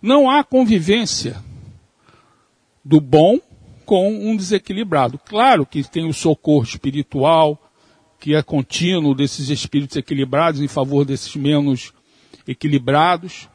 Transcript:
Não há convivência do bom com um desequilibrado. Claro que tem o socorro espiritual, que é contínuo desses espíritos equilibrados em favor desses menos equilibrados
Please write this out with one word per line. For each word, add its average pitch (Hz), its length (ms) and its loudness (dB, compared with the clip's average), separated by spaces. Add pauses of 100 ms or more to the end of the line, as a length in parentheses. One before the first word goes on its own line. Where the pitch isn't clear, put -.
Não 269 260 4
há 277 160 4
convivência 214 960 0 (1400)
do 147 160 6
bom 156 400 4 (460)
com 196 260 2
um 214 240 -4
desequilibrado. 185 840 -2
Claro 226 480 2
que 147 160 -6
tem 165 260 -6
o 156 40 -4
socorro 151 500 0
espiritual, 147 1000 -2 (580)
que 147 140 -2
é 151 80 2
contínuo 156 720 -2
desses 135 360 -4
espíritos 143 480 -6
equilibrados 139 640 -2
em 147 60 -4
favor 143 380 0
desses 135 300 -8
menos 143 580 -2 (540)
equilibrados 147 1080 -2